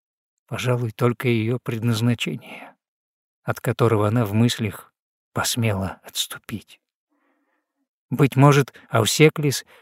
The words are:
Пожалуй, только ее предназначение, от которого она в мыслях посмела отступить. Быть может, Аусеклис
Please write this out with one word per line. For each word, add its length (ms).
Пожалуй, 460
только 360
ее 300
предназначение, 1160
от 180
которого 480
она 160
в 80
мыслях 600
посмела 680
отступить. 760
Быть 260
может, 360
Аусеклис 760